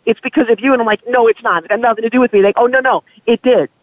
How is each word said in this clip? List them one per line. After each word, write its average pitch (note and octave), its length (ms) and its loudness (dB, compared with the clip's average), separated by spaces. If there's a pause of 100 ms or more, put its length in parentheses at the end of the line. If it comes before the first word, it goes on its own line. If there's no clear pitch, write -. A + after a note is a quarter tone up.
"It's A3+ 140 -2
because B3+ 280 -2
of G#3 120 0
you." C4 120 0
And B3 80 0
I'm A3+ 60 -4
like, G#3+ 220 -2
"No, B3 180 0
it's A3 160 0
not. F3+ 220 -2
It F3 80 -8
had G#3 80 -2
nothing A3+ 240 -2
to A3+ 40 -4
do B3+ 120 0
with A#3+ 120 0
me." G3+ 80 2
They G3+ 120 2
go, - 100 0
"Oh, A#3 40 4
no, B3+ 120 -2
no, B3+ 240 -2 (240)
it A#3 160 0
did. A3+ 260 2 (140)